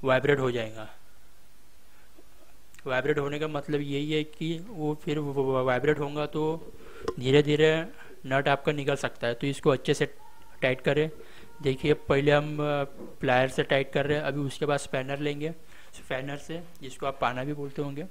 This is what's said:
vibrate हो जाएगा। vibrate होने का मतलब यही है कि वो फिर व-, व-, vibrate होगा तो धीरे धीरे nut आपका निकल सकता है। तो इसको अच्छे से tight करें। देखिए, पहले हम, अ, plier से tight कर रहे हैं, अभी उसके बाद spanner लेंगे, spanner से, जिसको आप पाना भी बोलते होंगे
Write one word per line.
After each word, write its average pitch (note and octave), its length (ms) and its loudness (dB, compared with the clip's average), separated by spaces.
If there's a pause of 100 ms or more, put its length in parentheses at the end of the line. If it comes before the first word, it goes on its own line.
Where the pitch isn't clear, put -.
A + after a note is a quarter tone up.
vibrate C3+ 340 6
हो C3 120 2
जाएगा। A2 400 -4 (2000)
vibrate C3+ 320 2
होने C#3+ 200 -2
का D#3 100 -2
मतलब D3 320 0
यही C#3+ 320 -2
है D3+ 120 2
कि D#3+ 340 -4 (100)
वो D#3 260 -2
फिर D3+ 240 -2
व-, C#3+ 140 -2
व-, C3+ 320 2
vibrate C3 340 4
होगा D3 280 -2
तो D#3 460 -2 (480)
धीरे C3+ 220 8
धीरे D#3 440 4 (400)
nut C3+ 220 4
आपका C#3 240 4
निकल C#3+ 240 0
सकता - 300 -2
है। A#2+ 80 2
तो C#3+ 120 -2
इसको C#3 240 4
अच्छे C3 240 4
से C#3 120 2 (560)
tight C3 180 4
करें। D3+ 300 2 (520)
देखिए, C3+ 320 2
पहले C#3+ 380 4
हम, D3 260 2
अ, D3 260 0 (360)
plier C3 280 6
से C#3 140 0
tight C#3 300 2
कर C#3+ 140 2
रहे D3 100 2
हैं, D3+ 80 -2
अभी C#3+ 160 0
उसके C#3 260 -2
बाद C#3+ 120 2
spanner C#3 400 -4
लेंगे, D3 320 -2 (440)
spanner C#3 420 -4
से, D#3+ 260 -8 (200)
जिसको C3+ 240 -6
आप C#3 140 -2
पाना B2+ 240 0
भी D3 80 -4
बोलते C#3+ 300 -6
होंगे C#3+ 280 -6